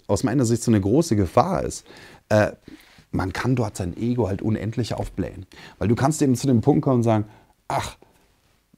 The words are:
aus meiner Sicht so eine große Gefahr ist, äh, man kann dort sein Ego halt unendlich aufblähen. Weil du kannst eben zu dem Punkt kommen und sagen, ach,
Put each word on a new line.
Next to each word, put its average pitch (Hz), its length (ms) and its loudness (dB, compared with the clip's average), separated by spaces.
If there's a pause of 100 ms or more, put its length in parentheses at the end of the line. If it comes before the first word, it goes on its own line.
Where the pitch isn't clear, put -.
aus 104 160 0
meiner 147 200 0
Sicht 113 180 0
so - 80 0
eine 107 100 6
große 113 360 2
Gefahr 101 460 2
ist, - 240 -8 (420)
äh, 107 240 4 (600)
man 92 200 -4
kann 123 220 -2
dort 120 220 -2
sein 87 200 -6
Ego 120 300 -2
halt 95 160 -4
unendlich 110 520 -4
aufblähen. - 520 -8 (320)
Weil 95 100 0
du 117 60 4
kannst 139 280 0
eben 131 120 4
zu 120 120 -2
dem 123 160 4
Punkt 147 200 2
kommen 131 140 2
und 120 80 2
sagen, 110 220 2 (420)
ach, - 280 -4 (800)